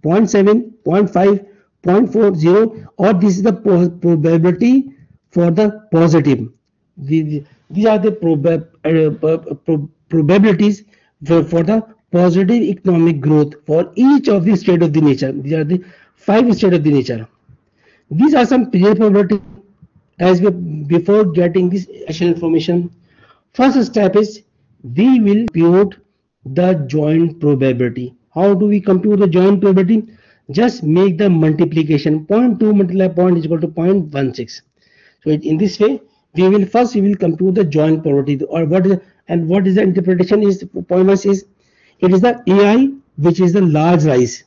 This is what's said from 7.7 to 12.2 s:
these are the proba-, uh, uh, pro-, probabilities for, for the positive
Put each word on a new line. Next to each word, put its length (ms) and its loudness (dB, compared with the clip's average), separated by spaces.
these 160 -2
are 120 2
the 140 -2
proba-, 560 -2
uh, 420 0
uh, 280 -4
pro-, 360 -6
probabilities 760 2
for, 160 2
for 200 -2
the 200 0
positive 500 2